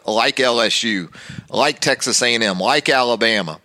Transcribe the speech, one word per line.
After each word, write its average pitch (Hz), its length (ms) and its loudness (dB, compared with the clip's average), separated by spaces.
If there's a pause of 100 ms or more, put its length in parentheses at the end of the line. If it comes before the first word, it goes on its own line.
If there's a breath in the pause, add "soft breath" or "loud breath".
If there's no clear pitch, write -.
like 117 340 0
L 120 220 2
S 110 220 0
U, 98 260 -4 (400 loud breath)
like 135 300 0
Texas - 420 -2
A 120 140 2
and 113 80 0
M, 95 160 0
like 139 300 0
Alabama 113 760 0